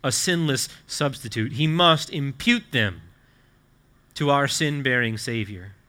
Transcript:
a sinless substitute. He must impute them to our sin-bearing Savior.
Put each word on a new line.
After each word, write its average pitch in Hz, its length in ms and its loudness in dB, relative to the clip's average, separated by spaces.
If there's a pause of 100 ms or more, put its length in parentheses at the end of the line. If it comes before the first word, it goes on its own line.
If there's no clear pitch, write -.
a 131 100 0
sinless 165 560 0 (180)
substitute. 120 640 -4
He 151 140 0
must 160 440 4
impute 170 600 -2
them 104 300 0 (1120)
to 143 180 0
our 139 160 4
sin-bearing 131 680 0
Savior. 104 580 -6 (140)